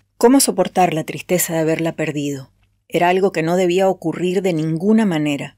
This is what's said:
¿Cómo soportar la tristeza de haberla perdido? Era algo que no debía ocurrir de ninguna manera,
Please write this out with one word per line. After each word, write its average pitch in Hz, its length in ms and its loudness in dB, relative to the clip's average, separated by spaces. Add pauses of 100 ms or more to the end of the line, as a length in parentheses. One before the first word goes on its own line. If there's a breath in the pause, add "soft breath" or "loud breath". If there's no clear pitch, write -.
(180)
¿Cómo 247 240 6
soportar 180 520 0
la 156 120 -4
tristeza - 480 -4
de 165 60 0
haberla 160 340 -2
perdido? 143 580 -6 (360)
Era 175 220 2
algo 185 220 2
que 165 100 -2
no 165 140 0
debía 185 320 2
ocurrir 180 560 -2
de 185 100 0
ninguna 165 520 0
manera, 147 520 -4